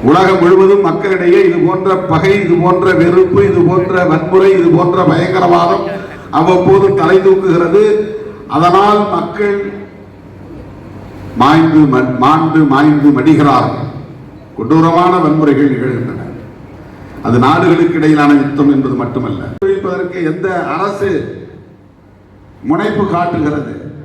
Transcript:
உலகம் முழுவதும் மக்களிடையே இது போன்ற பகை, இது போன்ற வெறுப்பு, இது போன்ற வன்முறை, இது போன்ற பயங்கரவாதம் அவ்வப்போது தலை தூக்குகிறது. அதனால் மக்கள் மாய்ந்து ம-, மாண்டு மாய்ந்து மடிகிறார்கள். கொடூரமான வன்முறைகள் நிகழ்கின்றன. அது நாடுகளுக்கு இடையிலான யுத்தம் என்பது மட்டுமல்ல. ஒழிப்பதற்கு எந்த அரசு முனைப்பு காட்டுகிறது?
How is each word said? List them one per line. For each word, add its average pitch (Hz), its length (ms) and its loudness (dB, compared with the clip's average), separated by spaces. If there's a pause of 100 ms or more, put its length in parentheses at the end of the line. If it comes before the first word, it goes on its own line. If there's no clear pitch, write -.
உலகம் 185 320 4
முழுவதும் 190 460 4
மக்களிடையே 175 600 0
இது 170 180 0
போன்ற 190 300 0 (160)
பகை, 190 200 0 (140)
இது 170 180 2
போன்ற 185 380 2
வெறுப்பு, 180 480 2
இது 175 180 0
போன்ற 180 440 0
வன்முறை, 185 380 2 (100)
இது 165 180 2
போன்ற 175 340 0
பயங்கரவாதம் 175 760 0 (540)
அவ்வப்போது 185 480 4 (120)
தலை 170 260 2
தூக்குகிறது. 185 580 2 (720)
அதனால் 190 440 2 (160)
மக்கள் 202 420 -4 (1800)
மாய்ந்து 156 400 4 (120)
ம-, 127 180 0 (120)
மாண்டு 160 360 2 (140)
மாய்ந்து 147 440 4
மடிகிறார்கள். 143 680 0 (720)
கொடூரமான 165 560 2 (100)
வன்முறைகள் 147 500 2
நிகழ்கின்றன. 120 540 -6 (1000)
அது 117 180 0
நாடுகளுக்கு 170 540 2
இடையிலான 151 320 2 (100)
யுத்தம் 143 340 0
என்பது 131 280 -2
மட்டுமல்ல. 117 380 -6 (220)
ஒழிப்பதற்கு 185 560 -4 (120)
எந்த 180 160 -6 (280)
அரசு 196 340 -4 (1600)
முனைப்பு 196 360 -2 (100)
காட்டுகிறது? 160 600 -4 (300)